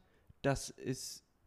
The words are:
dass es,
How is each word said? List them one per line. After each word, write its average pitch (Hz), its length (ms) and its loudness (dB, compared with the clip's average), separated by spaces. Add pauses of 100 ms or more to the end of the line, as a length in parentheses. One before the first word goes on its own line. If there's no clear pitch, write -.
(420)
dass 135 300 4 (120)
es, - 380 -4 (260)